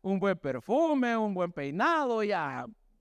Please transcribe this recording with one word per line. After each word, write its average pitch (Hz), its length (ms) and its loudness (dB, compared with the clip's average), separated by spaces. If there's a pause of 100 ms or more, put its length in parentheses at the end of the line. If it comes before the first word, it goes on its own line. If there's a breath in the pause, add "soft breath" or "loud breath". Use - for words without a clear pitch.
Un 196 180 0
buen 190 180 2
perfume, 240 760 0
un 214 180 0
buen 180 180 -2
peinado, 226 720 0
ya 147 420 -2 (360)